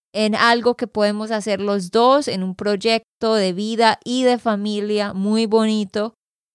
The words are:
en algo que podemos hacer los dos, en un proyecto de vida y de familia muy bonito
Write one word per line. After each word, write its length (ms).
en 220
algo 400
que 120
podemos 420
hacer 320
los 300
dos, 360
en 160
un 120
proyecto 800
de 180
vida 500
y 200
de 160
familia 720
muy 320
bonito 680